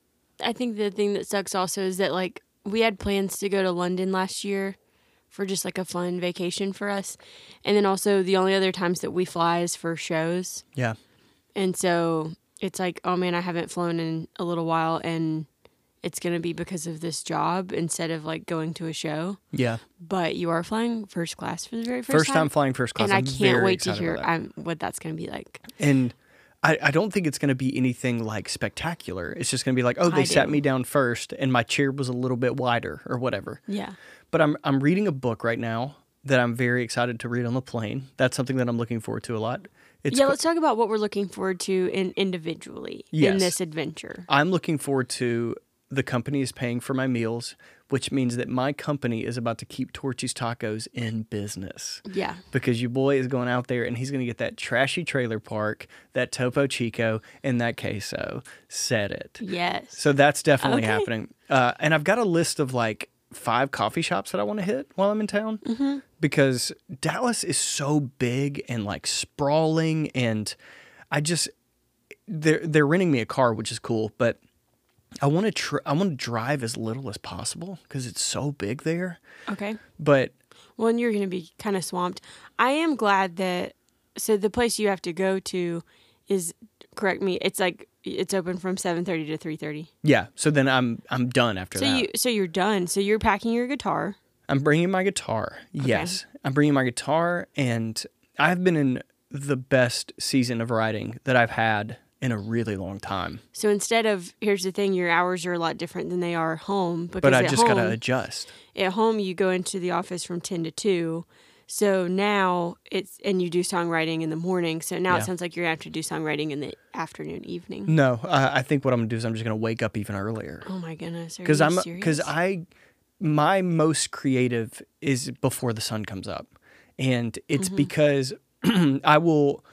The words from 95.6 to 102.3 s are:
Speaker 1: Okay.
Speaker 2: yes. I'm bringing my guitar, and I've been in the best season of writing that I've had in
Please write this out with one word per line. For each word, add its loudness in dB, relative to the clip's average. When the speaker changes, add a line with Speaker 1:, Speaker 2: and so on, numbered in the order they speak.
Speaker 1:
Okay. -2
Speaker 2:
yes. 0
I'm -2
bringing 4
my 4
guitar, 0
and 0
I've 4
been 4
in 2
the -2
best 2
season 0
of -4
writing -2
that 4
I've 6
had 0
in 0